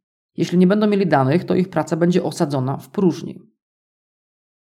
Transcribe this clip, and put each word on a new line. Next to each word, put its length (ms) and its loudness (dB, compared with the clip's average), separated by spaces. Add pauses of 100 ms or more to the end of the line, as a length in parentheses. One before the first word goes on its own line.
(360)
Jeśli 220 0
nie 80 6
będą 200 2
mieli 200 0
danych, 380 2
to 100 -2
ich 160 0
praca 260 -4
będzie 280 2
osadzona 520 -4
w 120 -16
próżni. 540 -2 (1200)